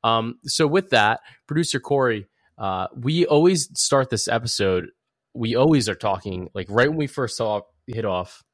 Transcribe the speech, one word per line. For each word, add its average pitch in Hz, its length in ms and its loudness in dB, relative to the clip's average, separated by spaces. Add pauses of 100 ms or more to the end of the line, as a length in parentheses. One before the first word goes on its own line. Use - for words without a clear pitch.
Um, 113 420 0
so 156 220 0
with 185 240 -2
that, 110 300 4 (260)
producer 151 320 -2
Corey, 123 480 0 (320)
uh, 95 380 -4
we 151 300 0
always 156 420 4 (100)
start 135 320 0
this 110 160 -2
episode, 104 640 0 (460)
we 117 200 -4
always 131 340 4
are 101 60 -4
talking, 92 600 -4
like, 92 160 -8
right 120 180 4
when 160 100 -2
we 147 80 -2
first 127 300 -6
saw, 107 240 -2 (260)
hit 113 180 -6
off 90 380 -4 (120)